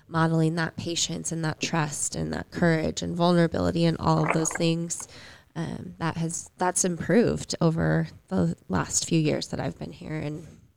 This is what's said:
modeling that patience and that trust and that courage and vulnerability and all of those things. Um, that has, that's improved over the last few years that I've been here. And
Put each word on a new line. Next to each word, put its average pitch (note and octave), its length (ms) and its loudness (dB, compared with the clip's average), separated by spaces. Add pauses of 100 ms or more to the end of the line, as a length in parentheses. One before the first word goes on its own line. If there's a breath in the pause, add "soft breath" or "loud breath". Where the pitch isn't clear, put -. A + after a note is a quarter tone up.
modeling D#3+ 480 2
that E3 200 -4
patience E3 560 -4
and E3 140 -4
that D#3 140 -4
trust - 560 -2
and D#3 180 -4
that - 160 -8
courage E3 520 2
and E3+ 140 -4
vulnerability E3+ 720 4
and E3 140 2
all D#3+ 260 2
of - 80 0
those D#3+ 200 0
things. E3 540 -2 (480 loud breath)
Um, E3 440 -8
that E3 180 -2
has, E3 400 -4
that's F3+ 260 2
improved E3 800 2
over D#3+ 460 2 (220)
the F3+ 260 0 (140)
last - 380 -2
few E3 120 2
years C#3+ 300 0
that D3 100 -6
I've C#3 180 -6
been D#3+ 140 -12
here. D#3 240 -10
And D3+ 320 -8 (300)